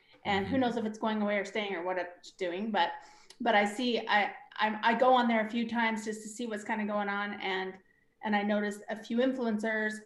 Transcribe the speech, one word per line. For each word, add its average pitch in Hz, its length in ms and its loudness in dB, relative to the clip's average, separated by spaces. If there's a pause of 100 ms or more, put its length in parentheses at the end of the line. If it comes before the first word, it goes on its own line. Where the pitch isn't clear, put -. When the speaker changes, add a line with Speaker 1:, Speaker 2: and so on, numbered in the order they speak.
(260)
Speaker 1:
and 196 200 0
who 269 100 0
Speaker 2:
Mm-hmm. 262 60 4
Speaker 1:
knows 240 140 0
if 226 80 -2
it's 214 140 -4
going 214 240 0
away 208 160 2
or 190 60 0
staying 202 300 -4
or 170 100 -4
what 185 120 -2
it's - 360 -8
doing. 190 380 -4
But, 202 200 2 (500)
but 233 140 4
I 208 100 6
see, 233 440 0
I, 202 240 2 (260)
I, 214 240 0
I 233 120 4
go 254 200 8
on 240 140 6
there 220 180 2
a - 20 -6
few 233 200 -2
times 226 360 0
just 214 200 -6
to - 40 -10
see - 180 -8
what's 214 180 -6
kinda 214 200 -2
going 208 240 -2
on. 202 320 -2
And, 190 320 -4 (520)
and 214 100 0
I 202 80 2
noticed 208 380 0 (100)
a 214 60 -6
few 233 220 -4
influencers 220 760 0 (140)